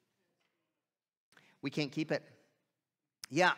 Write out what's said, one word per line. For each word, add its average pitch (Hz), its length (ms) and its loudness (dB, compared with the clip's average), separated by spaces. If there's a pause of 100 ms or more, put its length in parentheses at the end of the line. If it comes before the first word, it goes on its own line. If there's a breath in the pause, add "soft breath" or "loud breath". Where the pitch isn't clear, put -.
(1600 soft breath)
We 139 80 -4
can't 143 220 -2
keep 156 220 -4
it. - 100 -2 (1040)
Yeah, 175 280 4